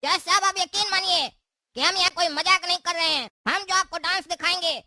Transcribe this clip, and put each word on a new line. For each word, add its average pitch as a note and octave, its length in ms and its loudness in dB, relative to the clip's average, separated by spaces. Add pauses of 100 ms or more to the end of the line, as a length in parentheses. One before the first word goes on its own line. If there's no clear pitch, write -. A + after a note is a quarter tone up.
जज D#4+ 160 2
साहब, F#4+ 240 2
आप F#4+ 140 0
यकीन G4+ 340 -2
मानिए F#4 360 0 (480)
कि A#3+ 60 -6
हम F4+ 160 2
यहाँ F4+ 120 4
कोई F4 200 0
मजाक F4 360 2
नहीं F4+ 120 0
कर F4 180 -4
रहे E4 120 0
हैं। C#4 220 0 (180)
हम F4+ 160 0
जो F#4+ 120 -2
आपको F#4 220 0
डांस E4+ 300 -2
दिखाएंगे E4+ 460 -2 (140)